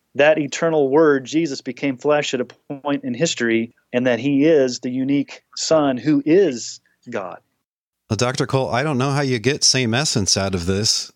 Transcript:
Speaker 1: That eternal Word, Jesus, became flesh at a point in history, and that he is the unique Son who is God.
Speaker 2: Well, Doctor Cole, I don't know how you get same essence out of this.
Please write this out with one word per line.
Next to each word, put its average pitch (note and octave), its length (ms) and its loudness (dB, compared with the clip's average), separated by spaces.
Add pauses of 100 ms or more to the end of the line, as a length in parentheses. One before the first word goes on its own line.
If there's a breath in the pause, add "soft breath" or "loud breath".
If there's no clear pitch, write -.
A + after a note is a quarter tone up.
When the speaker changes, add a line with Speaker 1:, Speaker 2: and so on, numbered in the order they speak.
(140)
Speaker 1:
That D3+ 240 4
eternal D3+ 520 0
Word, C#3+ 340 4
Jesus, D3 360 -2
became C3+ 360 -6
flesh D3 380 -2
at B2 60 0
a B2 40 -2
point C#3+ 600 -8
in B2 100 -4
history, A#2 600 -2 (180)
and B2 140 0
that A#2+ 120 2
he C#3 260 2
is C3+ 360 4
the B2+ 100 -6
unique C3+ 540 -4 (120)
Son C#3+ 400 0
who C#3+ 280 0
is D#3 560 0 (280)
God. F#2+ 320 -10 (680)
Speaker 2:
Well, A2 80 -2
Doctor B2 280 0
Cole, C3 260 -2
I A#2+ 120 -2
don't D3 160 -2
know C#3 140 0
how C#3+ 80 0
you B2+ 180 0
get B2+ 240 -2
same B2 320 2
essence B2+ 420 0
out G2 160 -2
of E2+ 140 -2
this. G2 500 -2